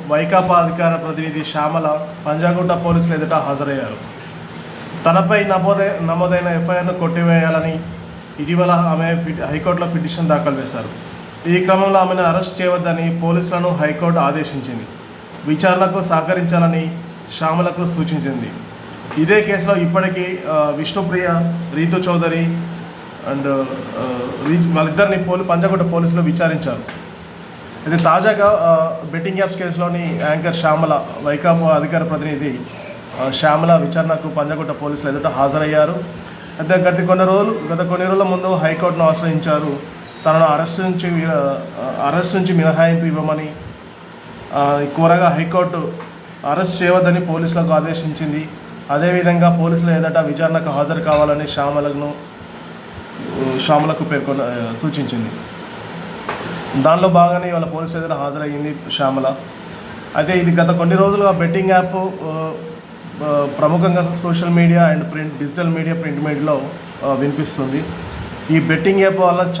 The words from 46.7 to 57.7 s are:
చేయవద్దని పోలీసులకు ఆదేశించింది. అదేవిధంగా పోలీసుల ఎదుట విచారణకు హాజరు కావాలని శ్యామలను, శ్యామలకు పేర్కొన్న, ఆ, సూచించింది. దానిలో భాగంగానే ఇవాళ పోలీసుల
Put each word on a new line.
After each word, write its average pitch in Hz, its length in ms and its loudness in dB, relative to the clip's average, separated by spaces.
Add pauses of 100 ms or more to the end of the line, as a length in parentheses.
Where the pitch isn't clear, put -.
చేయవద్దని 175 380 4
పోలీసులకు 165 520 0
ఆదేశించింది. 156 760 -2 (420)
అదేవిధంగా 170 680 4
పోలీసుల 170 280 2
ఎదుట 160 280 2
విచారణకు 160 520 0
హాజరు 147 300 0
కావాలని 151 480 2
శ్యామలను, 147 680 -2 (1500)
శ్యామలకు 156 380 2
పేర్కొన్న, 139 380 -2
ఆ, 120 340 -4
సూచించింది. 123 540 -4 (1500)
దానిలో 170 260 4
భాగంగానే 175 420 4
ఇవాళ 165 140 -2
పోలీసుల 165 340 -4